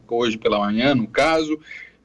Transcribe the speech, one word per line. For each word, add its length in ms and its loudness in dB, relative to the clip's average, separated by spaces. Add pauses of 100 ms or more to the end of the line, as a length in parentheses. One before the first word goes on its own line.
hoje 300 -2
pela 220 0
manhã, 340 0
no 120 0
caso. 540 0 (440)